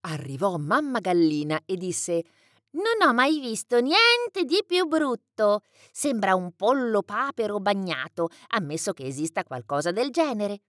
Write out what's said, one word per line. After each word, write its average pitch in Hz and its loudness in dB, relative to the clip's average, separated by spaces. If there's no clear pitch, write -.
Arrivò 156 -4
mamma 240 -2
gallina 156 2
e 185 -4
disse: 170 -4
"Non 403 2
ho 247 4
mai 277 2
visto 240 0
niente 440 2
di 330 2
più 359 0
brutto. 233 0
Sembra 202 0
un 180 -4
pollo 233 2
papero 214 -4
bagnato, 175 -2
ammesso 165 -2
che 135 -8
esista 151 -4
qualcosa 143 -4
del 240 -2
genere. 214 -2